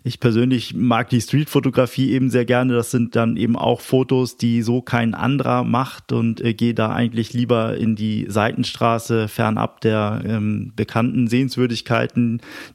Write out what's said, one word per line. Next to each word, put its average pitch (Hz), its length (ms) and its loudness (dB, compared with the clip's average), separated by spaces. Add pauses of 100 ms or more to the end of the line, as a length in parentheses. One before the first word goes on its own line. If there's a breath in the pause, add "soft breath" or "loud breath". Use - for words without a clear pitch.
ich 123 120 -6
persönlich 120 560 2
mag 113 340 0
die 123 100 2
Streetfotografie 131 920 0
eben 131 180 2
sehr 123 160 2
gerne. 123 300 2
Das 117 160 0
sind 117 240 0
dann 113 220 2
eben 117 180 0
auch - 260 -4
Fotos, 127 560 0
die 117 240 0
so 120 220 0
kein 117 320 0
anderer 123 480 0
macht 120 480 -4
und, 117 300 0
äh, 117 120 0
gehe 117 220 0
da 110 180 0
eigentlich 113 400 -2
lieber 117 420 0
in 110 200 0
die 107 340 -2
Seitenstraße, 113 960 0
fernab 110 540 -2
der, 110 420 0
ähm, 104 520 -4
bekannten 117 500 0
Sehenswürdigkeiten, 120 1160 0 (340 loud breath)